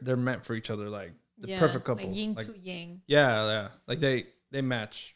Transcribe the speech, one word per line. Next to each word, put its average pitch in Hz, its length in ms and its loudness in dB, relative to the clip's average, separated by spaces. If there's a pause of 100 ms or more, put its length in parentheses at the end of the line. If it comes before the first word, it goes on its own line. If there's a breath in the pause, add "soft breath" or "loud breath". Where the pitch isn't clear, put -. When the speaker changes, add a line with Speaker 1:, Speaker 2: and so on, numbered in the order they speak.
Speaker 1:
they're 127 160 0
meant 123 280 0
for 117 100 -4
each 110 140 -6
other," 104 200 -4
like, 98 240 -10 (240)
the 214 120 -14
Speaker 2:
Yeah, 190 100 -2
Speaker 1:
perfect 139 280 2
Speaker 2:
like 120 120 0
Speaker 1:
couple. 95 140 -6
Speaker 2:
yin 214 200 -2
Speaker 1:
Like, 220 140 -6
Speaker 2:
to 220 100 -14
yang. 180 500 -12
Speaker 1:
yeah, 127 400 6
yeah. 107 200 0 (200)
Like, 123 120 -2
they, 135 260 2 (260)
they 135 100 -2
match 123 540 -4